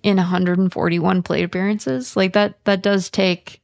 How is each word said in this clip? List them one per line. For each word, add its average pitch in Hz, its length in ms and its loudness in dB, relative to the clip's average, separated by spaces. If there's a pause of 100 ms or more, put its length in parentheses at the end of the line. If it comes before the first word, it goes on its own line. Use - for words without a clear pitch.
in 202 160 2
a 180 60 2
hundred 180 340 0
and 185 140 2
forty-one 175 500 0
plate - 220 -2
appearances. 214 720 -4
Like, 190 160 0
that, 208 320 0
that 196 180 0
does 196 260 0
take, - 560 -2